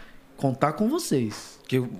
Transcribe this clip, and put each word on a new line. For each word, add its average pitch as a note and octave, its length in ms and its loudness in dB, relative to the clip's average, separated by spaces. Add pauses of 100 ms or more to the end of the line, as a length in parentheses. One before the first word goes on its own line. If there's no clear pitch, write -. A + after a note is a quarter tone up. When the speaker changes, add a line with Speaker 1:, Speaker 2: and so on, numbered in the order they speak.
(360)
Speaker 1:
contar C#3 380 2
com G#3+ 140 2
vocês." C#3+ 760 0
Speaker 2:
Que B2+ 120 2
eu B2+ 80 2 (140)